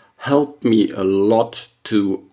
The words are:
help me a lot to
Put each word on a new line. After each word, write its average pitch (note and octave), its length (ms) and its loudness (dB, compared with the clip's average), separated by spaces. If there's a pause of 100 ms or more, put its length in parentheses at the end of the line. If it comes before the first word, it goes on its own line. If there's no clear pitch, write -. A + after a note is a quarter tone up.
(180)
help C#3+ 440 -2
me A2 280 2
a G2+ 120 -8
lot G#2 680 0 (160)
to G2+ 480 -2